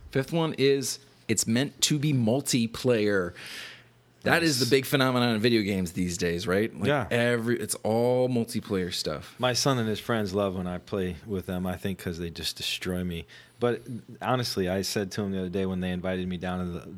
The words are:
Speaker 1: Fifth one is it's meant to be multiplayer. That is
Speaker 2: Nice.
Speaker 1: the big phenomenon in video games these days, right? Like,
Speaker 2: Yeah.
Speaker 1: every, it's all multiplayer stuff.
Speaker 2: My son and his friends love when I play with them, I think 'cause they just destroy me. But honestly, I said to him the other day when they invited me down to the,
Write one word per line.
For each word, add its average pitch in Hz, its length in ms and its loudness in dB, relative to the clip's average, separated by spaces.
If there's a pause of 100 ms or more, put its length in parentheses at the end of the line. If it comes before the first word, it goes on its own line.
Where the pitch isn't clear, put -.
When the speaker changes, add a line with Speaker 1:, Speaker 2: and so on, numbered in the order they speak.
Speaker 1:
Fifth 135 240 -2
one 160 240 0
is 139 400 2 (300)
it's - 180 0
meant 123 360 0
to 151 180 4
be 151 140 2
multiplayer. 113 1200 2 (880)
That 156 180 4
is 156 180 2
Speaker 2:
Nice. 123 100 2
Speaker 1:
the 139 60 6
big 131 100 4
phenomenon 123 500 4
in 104 60 0
video 117 220 6
games 95 280 0
these 90 260 0
days, 87 300 0
right? 101 260 2
Like, - 140 -2
Speaker 2:
Yeah. 139 240 2
Speaker 1:
every, 120 480 2
it's - 240 -4
all 123 460 4
multiplayer 104 640 -2
stuff. - 440 -6
Speaker 2:
My 127 140 2
son 127 260 2
and 113 120 0
his 101 100 -2
friends 107 340 -2
love 98 220 0
when 92 100 -4
I 90 120 -4
play 92 400 -4 (100)
with 92 180 -4
them, 92 220 -4
I 90 80 -4
think 95 240 -6
'cause 85 200 -6
they 85 100 -6
just 80 260 -8
destroy - 480 -4
me. 85 220 -6 (340)
But 120 220 0 (400)
honestly, 110 480 0
I 98 120 0
said 98 300 -2
to 107 120 -4
him 98 100 -4
the 95 60 -2
other 92 100 -4
day 95 160 -2
when 92 160 -2
they 92 100 -2
invited 92 380 -2
me 90 80 -4
down 90 220 -4
to 90 120 -4
the, - 260 -10